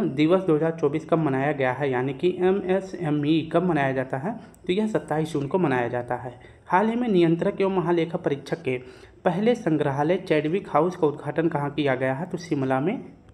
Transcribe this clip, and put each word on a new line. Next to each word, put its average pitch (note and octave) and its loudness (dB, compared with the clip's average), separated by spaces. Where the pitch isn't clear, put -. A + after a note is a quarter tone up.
दिवस D#3+ 4
दो D#3+ 4
हज़ार D#3+ 2
चौबीस D#3 0
कब E3+ 4
मनाया C#3+ 2
गया C3+ 0
है, C3+ -2
यानी B2+ -2
कि F3 0
एमएसएमई F3 0
कब E3+ 2
मनाया D3 2
जाता C3 -2
है? F#3 -6
तो F3+ 0
यह G#3+ 0
सत्ताईस D#3 -2
जून C#3 -2
को F#3+ 0
मनाया C3 2
जाता A#2+ -4
है। A#2+ -10
हाल G3+ 2
ही A#3 0
में A#3+ -2
नियंत्रक F3 2
एवं F#3+ 0
महालेखा E3+ 0
परीक्षक D#3 -4
के B2+ -4
पहले G#3 2
संग्रहालय D3+ 0
चैडविक D#3+ -2
हाउस F3 2
का D#3+ 2
उद्घाटन D3 -2
कहाँ C#3+ -2
किया C#3 0
गया C3 0
है? D3+ -6
तो F3+ -6
शिमला C3 -2
में F3+ -2